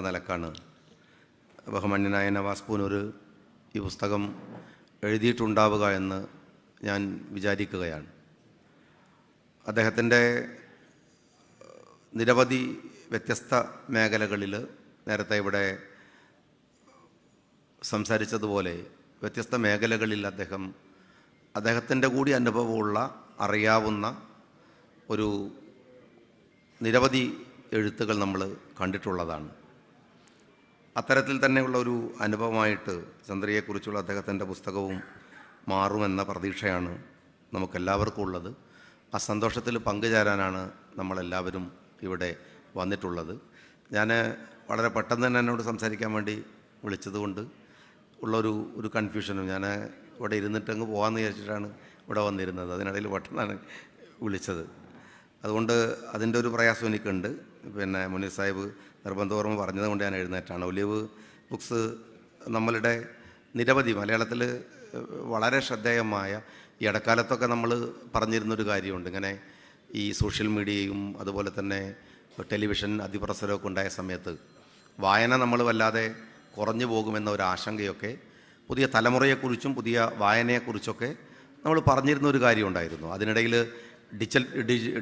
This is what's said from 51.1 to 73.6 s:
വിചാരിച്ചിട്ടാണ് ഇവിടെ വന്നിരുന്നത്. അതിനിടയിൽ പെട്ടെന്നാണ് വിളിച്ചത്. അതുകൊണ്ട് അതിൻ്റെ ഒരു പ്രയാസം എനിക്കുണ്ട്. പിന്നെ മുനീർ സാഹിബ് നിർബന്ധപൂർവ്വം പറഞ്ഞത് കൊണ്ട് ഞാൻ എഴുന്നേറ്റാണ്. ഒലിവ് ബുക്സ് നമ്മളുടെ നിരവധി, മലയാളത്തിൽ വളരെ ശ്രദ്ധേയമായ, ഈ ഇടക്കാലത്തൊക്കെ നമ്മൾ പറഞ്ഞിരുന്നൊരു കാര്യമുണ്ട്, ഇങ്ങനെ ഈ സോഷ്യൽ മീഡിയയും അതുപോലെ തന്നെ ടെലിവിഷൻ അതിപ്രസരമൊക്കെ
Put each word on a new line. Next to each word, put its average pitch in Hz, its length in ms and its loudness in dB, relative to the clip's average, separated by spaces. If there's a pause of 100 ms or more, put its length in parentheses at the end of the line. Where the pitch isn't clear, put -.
വിചാരിച്ചിട്ടാണ് 104 460 -4 (380)
ഇവിടെ 104 220 0
വന്നിരുന്നത്. 92 480 -4
അതിനിടയിൽ 101 380 -4
പെട്ടെന്നാണ് 104 400 -4 (720)
വിളിച്ചത്. 92 380 -4 (800)
അതുകൊണ്ട് 110 300 2 (420)
അതിൻ്റെ 113 260 2
ഒരു 120 120 0
പ്രയാസം 117 380 4
എനിക്കുണ്ട്. 104 360 -2 (500)
പിന്നെ 95 240 -2 (120)
മുനീർ 92 240 -4
സാഹിബ് 98 260 -2 (400)
നിർബന്ധപൂർവ്വം 104 580 -2
പറഞ്ഞത് 98 280 -2
കൊണ്ട് 101 160 -2
ഞാൻ 95 140 -2
എഴുന്നേറ്റാണ്. 90 500 -6
ഒലിവ് 101 280 -2 (540)
ബുക്സ് 120 300 -4 (720)
നമ്മളുടെ 113 380 2 (640)
നിരവധി, 127 400 4
മലയാളത്തിൽ 113 420 0 (920)
വളരെ 120 340 4
ശ്രദ്ധേയമായ, 107 640 0 (500)
ഈ 110 80 0
ഇടക്കാലത്തൊക്കെ 113 640 2
നമ്മൾ 117 180 0 (440)
പറഞ്ഞിരുന്നൊരു 110 560 0
കാര്യമുണ്ട്, 92 400 -2
ഇങ്ങനെ 98 200 -4 (680)
ഈ - 20 -2 (180)
സോഷ്യൽ 107 340 0
മീഡിയയും 101 460 -2 (200)
അതുപോലെ 98 380 -4
തന്നെ 98 220 -2 (680)
ടെലിവിഷൻ 104 400 0 (140)
അതിപ്രസരമൊക്കെ 101 640 -4